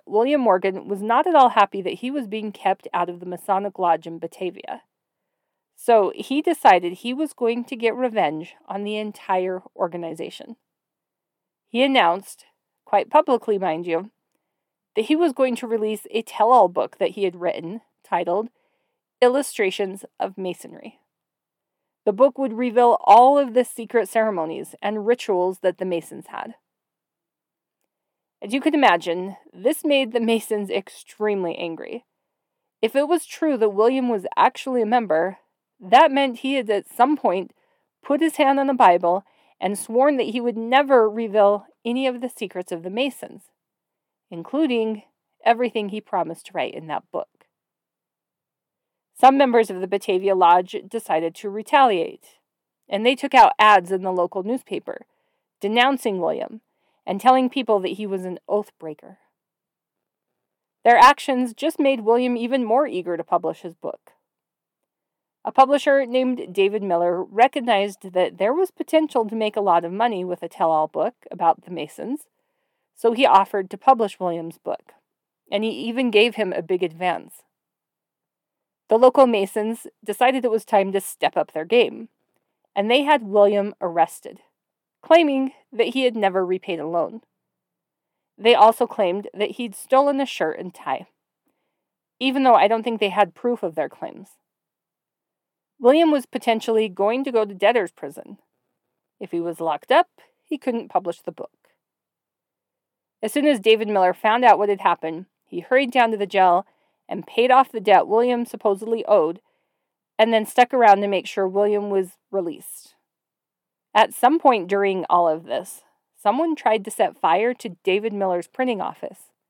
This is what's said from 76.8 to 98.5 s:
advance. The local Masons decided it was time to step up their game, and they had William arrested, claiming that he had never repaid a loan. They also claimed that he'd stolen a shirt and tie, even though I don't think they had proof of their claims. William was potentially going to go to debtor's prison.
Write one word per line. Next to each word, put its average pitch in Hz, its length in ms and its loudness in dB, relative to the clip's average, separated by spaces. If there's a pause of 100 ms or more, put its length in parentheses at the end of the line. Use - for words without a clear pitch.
advance. 170 600 -6 (1500)
The 220 80 4
local 254 300 6
Masons 220 600 -2 (160)
decided 240 400 0
it 240 80 0
was 220 140 -2
time 196 280 0
to 190 80 0
step - 360 -4
up 151 140 -2
their 156 140 -8
game, 226 440 0 (640)
and 208 160 0
they 277 120 2
had 285 200 2
William 202 580 2
arrested, 170 580 -4 (640)
claiming 285 500 2 (220)
that 233 160 -2
he 254 140 -4
had 247 120 0
never 190 300 0
repaid 185 340 -6
a 151 80 -8
loan. 170 340 -4 (1160)
They 226 180 4
also 220 320 6
claimed 202 460 -4
that 202 180 -4
he'd 220 240 -12
stolen 277 460 0
a 269 40 -4
shirt - 340 -6
and 180 140 -14
tie, - 340 -10 (1120)
even 269 240 -2
though 247 120 6
I 190 140 6
don't 220 140 -2
think 226 160 -4
they 208 100 0
had 185 260 0
proof 240 260 -4
of 165 140 -6
their 147 140 -4
claims. - 400 -16 (1500)
William 302 300 6
was 285 160 0
potentially 220 640 -2
going 214 380 -2
to 277 60 -8
go 220 140 0
to 202 80 -10
debtor's 202 380 0
prison. - 460 -18 (840)